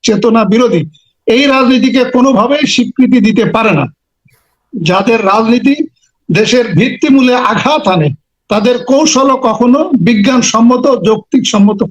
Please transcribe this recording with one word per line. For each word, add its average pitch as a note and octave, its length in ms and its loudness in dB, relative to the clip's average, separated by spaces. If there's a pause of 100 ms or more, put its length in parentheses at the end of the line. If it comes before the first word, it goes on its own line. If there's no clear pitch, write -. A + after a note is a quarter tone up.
চেতনা A3 420 0
বিরোধী G3+ 420 0 (400)
এই B3+ 200 2
রাজনীতিকে B3+ 580 0
কোনোভাবেই B3+ 640 0
স্বীকৃতি B3+ 540 0
দিতে G#3 240 0
পারে A3 260 -2
না। D3 160 -2 (960)
যাদের G3 440 0
রাজনীতি A3 480 0 (580)
দেশের A3 320 0 (100)
ভিত্তিমূলে B3+ 600 0
আঘাত B3 540 -2
আনে, E3 220 0 (380)
তাদের G#3+ 360 -2
কৌশলও C4+ 520 0
কখনো B3 540 0 (100)
বিজ্ঞানসম্মত, A#3+ 1040 0
যৌক্তিক A3 420 -2
সম্মত G#3 440 0